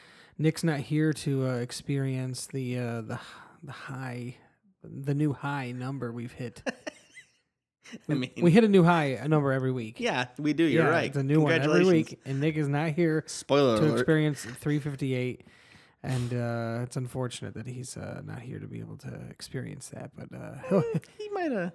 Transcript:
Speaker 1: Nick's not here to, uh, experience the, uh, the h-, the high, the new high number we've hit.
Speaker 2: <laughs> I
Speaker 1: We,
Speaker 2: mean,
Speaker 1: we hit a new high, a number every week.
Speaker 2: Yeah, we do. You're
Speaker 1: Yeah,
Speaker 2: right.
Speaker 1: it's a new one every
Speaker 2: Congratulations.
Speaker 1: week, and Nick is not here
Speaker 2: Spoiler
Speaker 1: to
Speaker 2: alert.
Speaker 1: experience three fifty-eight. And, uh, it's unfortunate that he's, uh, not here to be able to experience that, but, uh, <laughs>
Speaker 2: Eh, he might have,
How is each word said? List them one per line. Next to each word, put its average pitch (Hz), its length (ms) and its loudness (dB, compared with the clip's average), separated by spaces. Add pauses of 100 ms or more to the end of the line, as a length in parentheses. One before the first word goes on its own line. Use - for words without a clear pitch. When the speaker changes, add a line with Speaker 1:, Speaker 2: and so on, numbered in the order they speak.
(360)
Speaker 1:
Nick's 156 260 0
not 156 180 0
here 151 340 0
to, 135 340 -2
uh, 127 80 -2
experience 131 920 -4
the, 123 320 -6
uh, 117 220 -4
the 110 140 -8
h-, 131 60 -8 (420)
the 143 100 -16
high, 123 640 -10 (480)
the 135 300 -6
new 147 180 2
high 139 400 -6
number 127 400 -6
we've 120 200 -10
hit. 117 320 -12
Speaker 2:
<laughs> - 20 -6
I - 1300 -16 (100)
Speaker 1:
We, 156 80 0
Speaker 2:
mean, 127 160 -2 (120)
Speaker 1:
we 175 80 8
hit 220 140 8
a 214 40 6
new 190 160 8
high, 170 200 6 (140)
a 127 100 -4
number 147 220 4
every 131 220 0
week. 113 260 -6
Speaker 2:
Yeah, 170 280 0 (120)
we 151 140 0
do. 151 120 2
You're 160 200 4
Speaker 1:
Yeah, 147 60 4
Speaker 2:
right. 156 160 2
Speaker 1:
it's 139 100 -6
a 139 60 0
new 147 180 6
one 151 120 4
every 160 120 4
Speaker 2:
Congratulations. 170 460 6
Speaker 1:
week, - 160 -14
and 135 140 -2
Nick 156 160 0
is 151 120 0
not 143 220 0
here 160 360 2
Speaker 2:
Spoiler 135 520 4
Speaker 1:
to - 80 6
Speaker 2:
alert. 113 80 4
Speaker 1:
experience 151 500 2
three 147 340 -2
fifty-eight. 131 680 -4 (560)
And, 123 320 -2
uh, 117 520 -2
it's 123 120 -10
unfortunate 123 580 -6
that 110 120 -10
he's, 123 300 -12
uh, - 280 -10
not 104 140 -10
here 117 220 -12
to 104 80 -12
be 113 100 -12
able 110 200 -12
to 127 220 -14 (100)
experience - 580 -12
that, - 280 -14
but, - 160 -16
uh, - 220 -14 (160)
<laughs> 453 240 2
Speaker 2:
Eh, - 40 0 (200)
he 415 120 -10
might 370 200 -2
have, 180 240 -4